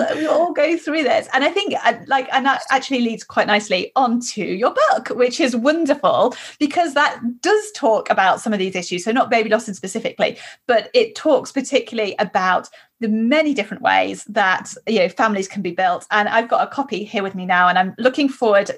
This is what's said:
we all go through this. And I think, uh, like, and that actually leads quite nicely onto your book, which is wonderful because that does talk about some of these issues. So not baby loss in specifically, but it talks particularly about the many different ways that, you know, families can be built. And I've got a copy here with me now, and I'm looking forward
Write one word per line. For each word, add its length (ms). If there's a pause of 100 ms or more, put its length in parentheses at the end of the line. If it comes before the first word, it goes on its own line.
(140)
we 120
all 260
go 260
through 240
this. 320
And 80
I 80
think, 240 (100)
uh, 100 (120)
like, 260
and 140
that 240
actually 300
leads 240
quite 240
nicely 480
onto 480
your 280
book, 360
which 320
is 160
wonderful 800 (240)
because 340
that 240 (220)
does 320
talk 360
about 320
some 120
of 80
these 160
issues. 260
So 80
not 200
baby 180
loss 180
in 80
specifically, 640 (300)
but 260
it 220
talks 340
particularly 720
about 480 (320)
the 80
many 440
different 300
ways 440
that, 460 (140)
you 140
know, 80
families 400
can 120
be 120
built. 400
And 160
I've 200
got 140
a 80
copy 320
here 220
with 100
me 100
now, 220
and 100
I'm 220
looking 300
forward 500